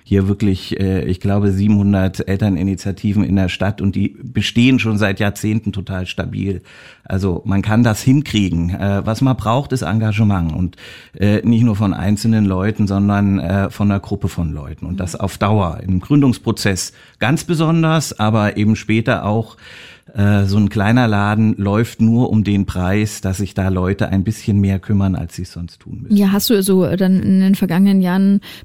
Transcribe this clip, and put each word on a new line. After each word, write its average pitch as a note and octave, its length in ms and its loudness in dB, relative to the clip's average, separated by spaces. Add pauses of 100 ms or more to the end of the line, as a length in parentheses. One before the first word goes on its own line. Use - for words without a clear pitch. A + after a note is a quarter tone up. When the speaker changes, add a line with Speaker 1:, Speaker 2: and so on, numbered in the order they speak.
Speaker 1:
hier G2 240 2
wirklich, G2+ 540 -2
äh, F#2+ 240 0
ich F2+ 160 -4
glaube, G2+ 320 0
siebenhundert G2 760 2
Elterninitiativen G2 960 -2
in G2 140 0
der F#2+ 120 2
Stadt F#2+ 320 -4
und G2 140 0
die G2 260 -2
bestehen A#2+ 600 2
schon A2 180 0
seit G2 220 0
Jahrzehnten G#2 520 -2
total F#2 340 -8
stabil. G2 560 -6 (420)
Also F#2 400 -2
man G2 180 0
kann A2 220 2
das A2 180 0
hinkriegen. G2+ 680 2
Äh, G2 360 -2
was A2 140 -4
man C3 160 2
braucht, B2+ 340 -2
ist C3 120 -4
Engagement G2+ 680 0
und, F2 240 -4 (400)
äh, G#2 300 2
nicht A#2 160 4
nur A2+ 140 2
von G2+ 180 0
einzelnen G#2 520 2
Leuten, G2 420 0
sondern, G2+ 500 2
äh, G2 320 0
von G2+ 220 0
einer G2 80 0
Gruppe - 280 -4
von E2 240 -4
Leuten D2+ 340 -12
und F#2 120 -6
das F#2+ 160 -6
auf - 240 -6
Dauer G2+ 480 0
im F#2 140 0
Gründungsprozess A2+ 920 0 (280)
ganz C3+ 240 0
besonders, D#3+ 760 0
aber G#2+ 380 0
eben G#2+ 180 2
später A2 500 0
auch. A2 320 -2 (560)
Äh, G2+ 320 2
so G2 140 0
ein G#2 100 4
kleiner A2+ 400 2
Laden G#2+ 480 2
läuft G2+ 460 -2
nur A2+ 280 4
um G#2+ 140 2
den G2 220 0
Preis, G2 560 -2
dass F#2+ 160 -4
sich G2+ 160 -6
da F#2+ 160 0
Leute F#2 400 -2
ein F#2+ 120 2
bisschen G#2 380 0
mehr G2 180 2
kümmern, G2 380 0
als E2 180 -8
sie F2 80 -10
es F2 100 -12
sonst F2 280 -14
tun - 220 -14
müssen. G#3 120 0
Speaker 2:
Ja, G3+ 160 4
hast G3+ 200 0
du G3+ 120 2
so F#3+ 320 0
dann F#3+ 280 2
in F#3+ 180 2
den F#3+ 140 4
vergangenen F#3+ 480 2
Jahren F#3+ 380 2 (240)